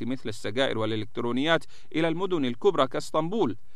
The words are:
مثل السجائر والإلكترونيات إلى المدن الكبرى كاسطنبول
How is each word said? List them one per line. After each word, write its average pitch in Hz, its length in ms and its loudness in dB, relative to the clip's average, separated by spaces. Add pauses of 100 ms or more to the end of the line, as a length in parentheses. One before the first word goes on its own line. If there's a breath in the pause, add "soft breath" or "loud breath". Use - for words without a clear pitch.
مثل 123 280 -4
السجائر 110 480 -2
والإلكترونيات 117 840 0 (320 soft breath)
إلى 165 120 2
المدن 170 380 0
الكبرى 139 420 4
كاسطنبول 160 720 0 (180 soft breath)